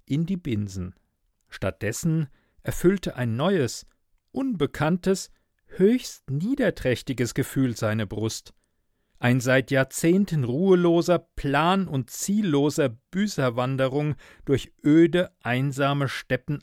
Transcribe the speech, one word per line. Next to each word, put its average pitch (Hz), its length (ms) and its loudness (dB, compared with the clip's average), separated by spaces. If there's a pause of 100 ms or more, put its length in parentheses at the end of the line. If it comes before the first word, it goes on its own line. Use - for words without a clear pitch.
in 156 220 -2
die 196 100 -4
Binsen. 104 580 -6 (540)
Stattdessen 135 800 -4 (340)
erfüllte 180 540 0
ein 117 200 -4
neues, 151 500 -2 (460)
unbekanntes, 196 1000 -2 (360)
höchst - 640 0
niederträchtiges 139 1000 -2
Gefühl 131 420 -2
seine 107 320 -2
Brust. 107 460 -6 (640)
Ein 123 220 2
seit 131 300 2
Jahrzehnten 165 720 2
ruheloser, 170 760 4
plan- 165 680 0
und 135 220 -4
zielloser 151 800 0 (200)
Büßerwanderung 131 1080 -2 (280)
durch - 280 -2 (120)
öde, 165 460 6 (100)
einsame 139 680 -2
Steppen - 540 -4